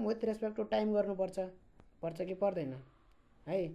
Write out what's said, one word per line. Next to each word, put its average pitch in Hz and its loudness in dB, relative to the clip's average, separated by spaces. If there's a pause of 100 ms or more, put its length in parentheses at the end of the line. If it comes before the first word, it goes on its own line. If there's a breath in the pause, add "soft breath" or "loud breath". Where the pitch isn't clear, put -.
with 220 0
respect 214 0
to 220 0
time 214 2
गर्नुपर्छ, 196 2 (600)
पर्छ 165 -4
कि 185 -2
पर्दैन 175 0 (680)
है? 175 2